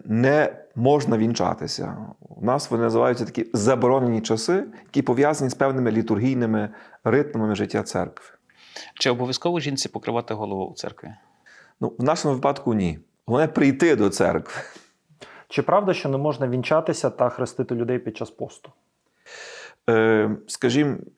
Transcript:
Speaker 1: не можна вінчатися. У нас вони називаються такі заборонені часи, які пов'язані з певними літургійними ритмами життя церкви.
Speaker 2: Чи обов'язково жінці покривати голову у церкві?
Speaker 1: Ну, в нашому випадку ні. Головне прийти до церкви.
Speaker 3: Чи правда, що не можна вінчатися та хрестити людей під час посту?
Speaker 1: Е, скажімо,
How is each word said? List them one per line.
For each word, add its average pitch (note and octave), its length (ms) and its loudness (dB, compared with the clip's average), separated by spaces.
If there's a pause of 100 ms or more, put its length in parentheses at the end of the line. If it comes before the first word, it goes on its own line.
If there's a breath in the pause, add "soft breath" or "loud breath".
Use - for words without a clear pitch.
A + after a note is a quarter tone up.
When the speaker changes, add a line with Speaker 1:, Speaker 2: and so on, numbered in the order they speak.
Speaker 1:
не C3 520 2 (180)
можна B2+ 420 2
вінчатися. - 800 -2 (220)
У - 260 -12
нас C3 260 -2
вони A#2 120 0
називаються A#2+ 420 2
такі - 280 -6
заборонені A#2+ 680 2
часи, A2 420 0 (200 loud breath)
які - 180 -2
пов'язані C#3 480 2
з B2 40 -4
певними C3 380 0
літургійними A2 760 0 (340 loud breath)
ритмами A#2 520 0
життя G#2 280 -2
церкви. - 420 -6 (680 loud breath)
Speaker 2:
Чи - 160 -2
обов'язково B2+ 500 -2
жінці C#3 300 -6
покривати A#2 440 -6
голову G#2 320 -6
у - 80 -10
церкві? - 400 -14 (680 soft breath)
Speaker 1:
Ну, - 180 -4
в A#2 40 -4
нашому D3 320 0
випадку C3 380 0
ні. F2+ 260 0 (260)
Головне C#3 220 2
прийти C#3+ 480 4
до G#2 140 4
церкви. - 520 -2 (880 loud breath)
Speaker 3:
Чи C#3+ 120 -2
правда, F#3 320 2
що D3+ 160 -4
не C3+ 80 0
можна C#3 300 -2
вінчатися C#3+ 640 0
та B2 200 0
хрестити B2 460 -4
людей A#2+ 240 -2
під A2 180 -10
час A2+ 140 -10
посту? - 400 -14 (1160 loud breath)
Speaker 1:
Е, A2 400 4 (180)
скажімо, C3+ 500 0 (200)